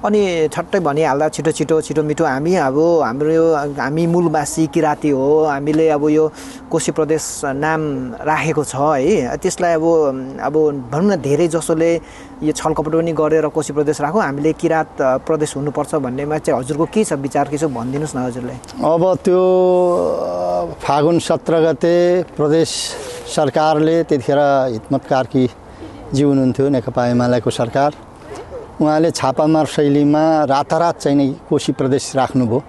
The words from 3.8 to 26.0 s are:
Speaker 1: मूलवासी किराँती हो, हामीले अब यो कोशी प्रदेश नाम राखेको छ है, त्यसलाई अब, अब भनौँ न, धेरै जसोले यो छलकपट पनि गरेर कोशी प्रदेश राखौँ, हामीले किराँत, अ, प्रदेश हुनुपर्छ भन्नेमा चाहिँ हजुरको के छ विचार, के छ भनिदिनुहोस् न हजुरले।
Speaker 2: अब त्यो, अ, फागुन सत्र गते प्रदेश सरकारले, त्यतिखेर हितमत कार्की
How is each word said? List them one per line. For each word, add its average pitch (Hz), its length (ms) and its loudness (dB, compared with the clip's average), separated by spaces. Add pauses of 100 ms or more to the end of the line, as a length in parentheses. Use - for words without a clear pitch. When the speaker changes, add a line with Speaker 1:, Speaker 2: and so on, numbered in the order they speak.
Speaker 1:
मूलवासी 160 600 0
किराँती 151 440 0
हो, 143 340 2
हामीले 151 440 0
अब 151 200 2
यो 151 240 2 (380)
कोशी 160 220 -2
प्रदेश 156 520 -2
नाम 143 680 -2
राखेको 151 520 -2
छ - 100 -10
है, 143 600 0
त्यसलाई 175 380 0
अब, 160 80 2 (600)
अब 139 100 -4 (400)
भनौँ 190 200 2
न, 185 40 0
धेरै 147 320 0
जसोले 165 520 0 (420)
यो 151 100 0
छलकपट 156 400 -2
पनि 165 200 0
गरेर 156 340 2
कोशी 151 260 -4
प्रदेश 147 280 0
राखौँ, 160 220 0
हामीले 143 300 0
किराँत, 156 500 -2
अ, 131 140 2
प्रदेश 151 400 -2
हुनुपर्छ 139 380 -4
भन्नेमा 143 440 -4
चाहिँ 139 220 0
हजुरको 143 240 -2
के 214 200 0
छ - 80 -4
विचार, 139 360 -2
के 143 100 -4
छ 156 60 0
भनिदिनुहोस् 139 520 -4
न - 20 -4
हजुरले। 123 340 -6 (320)
Speaker 2:
अब 170 400 2
त्यो, 185 160 4 (800)
अ, 87 680 -4
फागुन 151 320 4
सत्र 160 420 0
गते 175 600 2
प्रदेश 156 680 0 (440)
सरकारले, 156 680 2
त्यतिखेर 143 360 0 (340)
हितमत 117 320 -4
कार्की 131 460 0 (640)